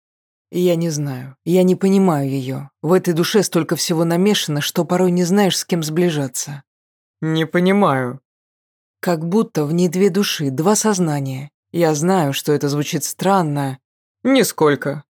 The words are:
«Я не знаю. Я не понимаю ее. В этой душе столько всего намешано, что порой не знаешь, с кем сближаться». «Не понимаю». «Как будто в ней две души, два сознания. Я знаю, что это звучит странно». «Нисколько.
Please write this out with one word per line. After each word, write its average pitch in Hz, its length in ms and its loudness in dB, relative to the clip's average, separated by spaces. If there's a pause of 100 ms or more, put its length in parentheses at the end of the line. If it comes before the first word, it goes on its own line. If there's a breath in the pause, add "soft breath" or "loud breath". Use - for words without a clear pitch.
(520)
«Я 175 240 2
не 170 140 -2
знаю. 135 540 -6
Я 180 200 4
не 185 100 4
понимаю 180 560 2
ее. 135 380 -6 (140)
В 151 100 0
этой 180 220 2
душе 175 280 2
столько 165 320 0
всего 165 300 -2
намешано, 170 560 0
что 170 240 -2
порой 180 260 2
не 180 140 2
знаешь, 190 340 2
с - 60 -6
кем 170 180 -2
сближаться». 151 800 -4 (580)
«Не 160 260 -2
понимаю». 165 760 0 (800)
«Как 170 260 -2
будто 196 380 0
в 147 80 -4
ней 175 160 2
две 185 200 2
души, 170 420 -2
два 160 260 0
сознания. 147 760 -2 (220)
Я 160 240 2
знаю, 165 360 2
что - 200 -2
это 143 160 0
звучит 147 340 -4
странно». 147 760 -2 (420)
«Нисколько. 151 800 0 (160)